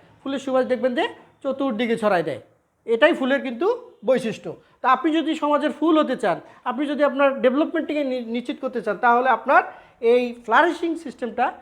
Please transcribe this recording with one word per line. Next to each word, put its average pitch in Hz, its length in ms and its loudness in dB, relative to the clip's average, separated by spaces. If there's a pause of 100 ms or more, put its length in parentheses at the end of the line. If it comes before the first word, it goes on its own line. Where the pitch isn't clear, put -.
(220)
ফুলের 269 160 -6
সুবাস 254 280 0
দেখবেন 247 280 -2
যে 339 140 0 (340)
চতুর্দিকে 254 540 -2
ছড়ায় 202 260 0
দেয়, 143 180 -6 (440)
এটাই 233 300 4
ফুলের 262 260 0
কিন্তু 262 520 -4 (120)
বৈশিষ্ট্য। 214 520 -2 (240)
তা 247 80 -2
আপনি 262 240 2
যদি 311 220 0
সমাজের 294 380 0
ফুল 311 260 2
হতে 254 180 0
চান, 170 240 -2 (240)
আপনি 262 220 -4
যদি 285 180 0
আপনার 269 380 2
ডেভেলপমেন্টকে 294 600 0
নি-, 254 220 -4
নিশ্চিত 240 340 -6
করতে 240 220 -6
চান, 202 140 -4
তাহলে 247 320 4
আপনার 254 340 4 (380)
এই 240 340 2 (100)
ফ্লারিশিং 320 520 2
সিস্টেমটা 247 640 -6